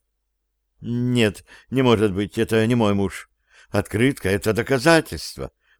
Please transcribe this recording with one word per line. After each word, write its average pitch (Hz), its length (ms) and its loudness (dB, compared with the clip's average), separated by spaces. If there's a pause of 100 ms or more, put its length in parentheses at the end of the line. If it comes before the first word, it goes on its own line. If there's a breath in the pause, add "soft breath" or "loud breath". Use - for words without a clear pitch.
(800)
«Нет, 120 640 -2 (260 soft breath)
не 131 120 -2
может 110 320 4
быть, 101 240 -4
это 113 300 0
не 123 80 2
мой 107 180 2
муж. 98 360 -4 (420 soft breath)
Открытка — 104 580 -2
это 101 240 0
доказательство. 117 960 0 (280)